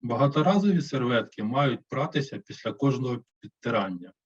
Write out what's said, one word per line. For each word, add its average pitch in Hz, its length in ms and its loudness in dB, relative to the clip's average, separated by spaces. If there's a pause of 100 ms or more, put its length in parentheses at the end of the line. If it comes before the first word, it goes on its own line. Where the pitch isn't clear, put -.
Багаторазові 156 800 2
серветки 123 600 -2
мають 127 360 0 (100)
пратися - 500 -4
після - 340 -8
кожного 123 500 -2 (160)
підтирання. 98 720 -4 (120)